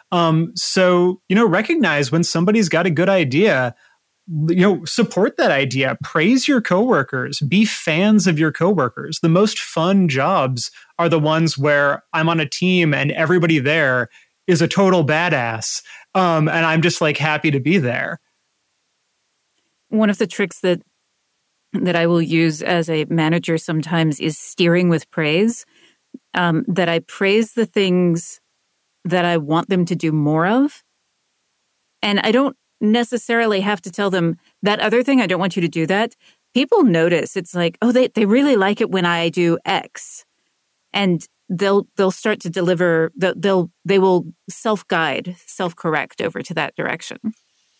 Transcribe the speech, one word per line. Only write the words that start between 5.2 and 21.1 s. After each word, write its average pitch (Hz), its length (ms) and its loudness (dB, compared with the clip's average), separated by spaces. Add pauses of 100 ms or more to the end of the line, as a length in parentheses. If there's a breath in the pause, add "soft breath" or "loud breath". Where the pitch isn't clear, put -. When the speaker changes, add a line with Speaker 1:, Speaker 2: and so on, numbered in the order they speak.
Speaker 1:
that 240 160 2
idea, 135 500 0
praise 220 460 0
your 269 140 2
coworkers, 156 800 0
be 180 240 2
fans 190 600 2
of 165 140 2
your 156 140 0
coworkers. 156 680 -2
The 175 80 0
most 190 320 2
fun 185 480 0
jobs 135 640 -2 (260 loud breath)
are 170 120 0
the 160 100 2
ones 156 380 0
where 143 460 2 (100)
I'm 165 160 0
on 165 100 0
a 151 80 -2
team 180 460 0
and 139 180 -2
everybody 165 480 2
there 131 480 0 (400 soft breath)
is 170 140 2
a 165 60 2
total 185 380 2
badass. 135 760 -2 (340 loud breath)
Um, 165 320 2
and 165 180 0
I'm 160 160 2
just, 165 200 0
like, 151 160 0
happy 151 340 -2
to 139 80 0
be 151 180 0
there. 131 440 -4 (1700)
Speaker 2:
One 214 200 2
of 202 100 -2
the 214 60 0
tricks 185 360 -6
that, 175 200 0 (920)